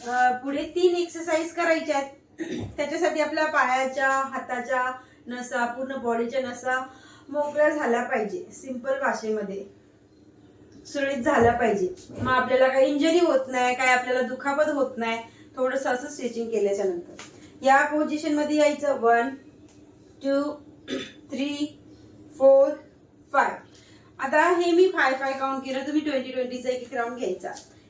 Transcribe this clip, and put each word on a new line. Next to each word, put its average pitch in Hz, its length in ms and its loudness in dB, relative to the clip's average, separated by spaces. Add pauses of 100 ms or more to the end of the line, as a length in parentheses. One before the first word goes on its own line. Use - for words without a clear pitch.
अं, 247 300 2
पुढे 277 260 -4
तीन 349 320 2
एक्सरसाइज 330 580 -2
करायच्या 320 440 0
आहेत. 269 140 -4 (280)
<clears throat> - 380 -8
त्याच्यासाठी 302 440 -2
आपल्या 311 240 0
पायाच्या, 262 640 0
हाताच्या 254 840 -2 (360)
नसा, 240 380 -4
पूर्ण 262 300 -6
बॉडीच्या 233 460 -2
नसा 254 460 -4 (420)
मोकळ्या 294 400 2
झाल्या 247 340 0
पाहिजे, 214 480 -4
सिंपल 269 480 -6
भाषेमध्ये 214 640 -4 (1200)
सुरळीत 277 320 -2
झाल्या 233 360 4
पाहिजे. 226 340 0 (220)
मग 254 220 -4
आपल्याला 254 360 4
काही 269 240 4
इंजरी 320 280 4
होत 311 280 4
नाही, 247 280 2
काय 254 120 0
आपल्याला 254 340 2
दुखापत 277 480 0
होत 269 280 -2
नाही, 226 260 -4 (320)
थोडंसं 269 340 -2
असं 254 180 -2
स्ट्रेचिंग 233 420 -6
केल्याच्या 202 360 0
नंतर 175 280 -4 (480)
या 269 240 4
पोझिशन 302 480 -2
मध्ये 294 240 0
यायचं. 294 420 2
वन, 233 300 2 (920)
टू, 285 280 0 (800)
थ्री, 285 480 -6 (580)
फोर, 269 320 8 (640)
फाय. 247 180 2 (680)
आता 320 400 4
हे 349 120 2
मी 370 160 8
फाय 285 260 2
फाय 269 200 -2
काउंट 269 320 -4
केलं, 262 220 -4
तुम्ही 302 140 0
ट्वेंटी 262 300 -4
ट्वेंटीचा 254 380 -4
एक 247 120 -4
एक 254 120 -14
राउंड 240 240 -4
घ्यायचा. 185 340 -6 (380)